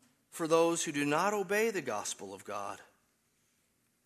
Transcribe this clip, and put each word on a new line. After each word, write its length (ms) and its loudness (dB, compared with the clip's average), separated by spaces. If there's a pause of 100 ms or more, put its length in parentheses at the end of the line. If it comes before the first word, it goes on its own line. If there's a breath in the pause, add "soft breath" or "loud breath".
(320)
for 160 -4
those 360 4
who 80 -4
do 140 0
not 280 2
obey 360 0
the 120 -2
gospel 520 -6
of 120 -14
God?" 340 -6 (1300)